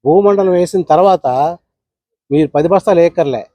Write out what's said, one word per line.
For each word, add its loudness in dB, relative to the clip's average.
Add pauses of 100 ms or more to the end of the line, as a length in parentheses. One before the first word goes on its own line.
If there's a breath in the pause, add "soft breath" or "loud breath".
భూమండలం 2
వేసిన -2
తర్వాత 0 (1040)
మీరు 0
పది -2
బస్తాలు 0
వేయక్కర్లే -2